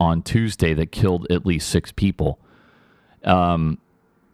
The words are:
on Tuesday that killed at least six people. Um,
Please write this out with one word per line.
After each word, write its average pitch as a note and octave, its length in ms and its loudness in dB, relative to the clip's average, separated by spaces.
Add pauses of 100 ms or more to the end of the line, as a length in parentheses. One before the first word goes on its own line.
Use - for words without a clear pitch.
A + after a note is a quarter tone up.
on E2+ 220 2
Tuesday G#2+ 500 0
that D#2 180 -2
killed F2+ 400 0
at F2 140 0
least E2 240 0
six - 240 -2
people. D#2 480 -2 (840)
Um, E2+ 540 2 (560)